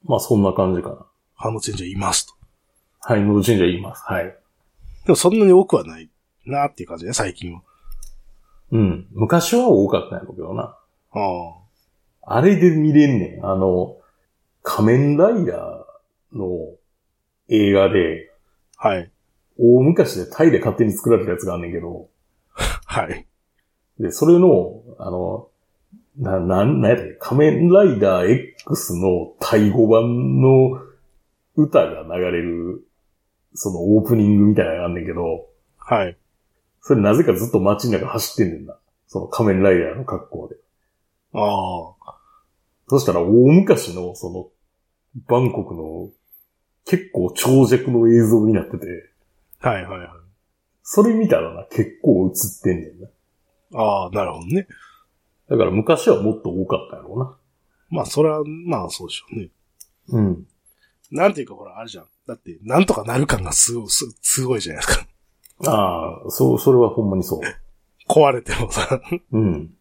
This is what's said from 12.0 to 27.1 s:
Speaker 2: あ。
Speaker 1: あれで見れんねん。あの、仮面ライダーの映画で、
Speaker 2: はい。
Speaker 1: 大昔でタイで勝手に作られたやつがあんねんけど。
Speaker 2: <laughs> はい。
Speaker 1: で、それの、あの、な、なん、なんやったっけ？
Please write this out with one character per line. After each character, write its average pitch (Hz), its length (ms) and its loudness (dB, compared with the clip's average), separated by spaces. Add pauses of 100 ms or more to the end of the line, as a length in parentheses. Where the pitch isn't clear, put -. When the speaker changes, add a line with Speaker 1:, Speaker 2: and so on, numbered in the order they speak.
Speaker 2:
あ。 107 140 -4
Speaker 1:
あ 127 40 2
れ 196 140 6
で 175 160 4
見 156 220 2
れ 147 120 8
ん 127 140 2
ね 90 180 -6
ん。 95 80 -10
あ 95 100 0
の、 92 420 0 (680)
仮 - 240 0
面 143 300 4
ラ 214 200 2
イ 185 80 -2
ダ - 400 -10 (480)
ー 131 40 -10
の 95 100 -6 (1000)
映 101 260 2
画 98 160 4
で、 82 420 -2 (440)
Speaker 2:
は 202 220 -2
い。 - 140 -12 (480)
Speaker 1:
大 123 240 6
昔 165 320 2
で 90 140 -8
タ - 140 -2
イ 165 80 6
で 113 60 0
勝 104 180 -2
手 117 80 0
に 107 80 0
作 - 200 -2
ら 113 60 6
れ 92 80 -2
た 90 60 -4
や 87 60 -4
つ - 80 -12
が 90 80 -6
あ 87 40 -6
ん 87 40 -8
ね 85 80 -10
ん - 20 -10
け 85 80 -8
ど。 87 300 -14 (440)
Speaker 2:
<laughs> - 40 -20 (280)
は - 240 -6
い。 - 180 -12 (720)
Speaker 1:
で、 87 120 -4
そ - 140 -2
れ 175 140 6
の、 127 440 2 (140)
あ 92 120 -12
の、 90 380 -8 (680)
な、 95 220 -2
な 92 240 0
ん、 135 180 2
な 110 80 2
ん - 20 4
や 123 40 4
っ - 20 -6
た 107 60 -8
っ - 40 -12
け？ - 120 -18